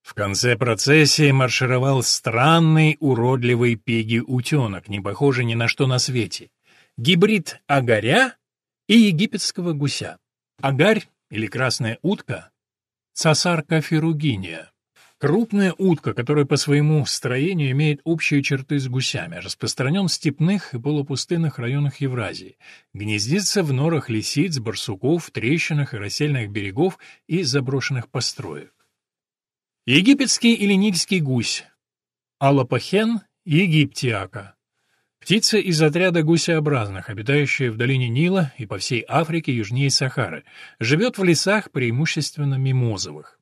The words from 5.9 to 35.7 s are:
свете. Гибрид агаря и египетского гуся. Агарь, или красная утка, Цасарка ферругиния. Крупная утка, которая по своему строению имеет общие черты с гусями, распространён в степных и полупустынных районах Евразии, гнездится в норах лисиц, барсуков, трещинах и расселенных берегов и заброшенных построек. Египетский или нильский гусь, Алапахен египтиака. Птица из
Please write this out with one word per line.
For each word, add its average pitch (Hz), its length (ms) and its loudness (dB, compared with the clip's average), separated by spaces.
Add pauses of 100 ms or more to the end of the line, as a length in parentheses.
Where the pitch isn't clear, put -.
свете. 120 500 -4 (480)
Гибрид 170 720 2
агаря 131 680 2 (520)
и 220 100 6
египетского 185 760 2
гуся. 135 440 -4 (440)
Агарь, 156 420 2 (260)
или 107 180 -4
красная 117 540 -2
утка, - 500 -6 (640)
Цасарка 160 680 0
ферругиния. 143 920 -2 (480)
Крупная 196 580 0
утка, 170 360 0
которая 143 320 0
по 143 120 0
своему 147 480 2
строению 139 680 -2
имеет 147 320 0
общие 151 400 0
черты 143 340 -2
с 131 100 -2
гусями, 95 500 -4
распространён 135 720 -2
в - 60 0
степных 160 640 -2
и 117 40 -6
полупустынных 147 800 -2
районах 139 400 -2
Евразии, 101 600 -6 (360)
гнездится 110 680 -2
в 143 100 -2
норах 147 360 0
лисиц, 143 500 -2
барсуков, 117 720 -4
трещинах 143 640 -2
и - 20 -8
расселенных 110 540 -4
берегов 107 480 -2 (260)
и 175 160 -2
заброшенных 131 680 -2
построек. 87 600 -8 (1160)
Египетский 233 680 4
или 202 200 2
нильский 190 460 0
гусь, 127 440 -2 (760)
Алапахен 143 840 2 (220)
египтиака. 139 1120 0 (680)
Птица 214 380 0
из 170 240 2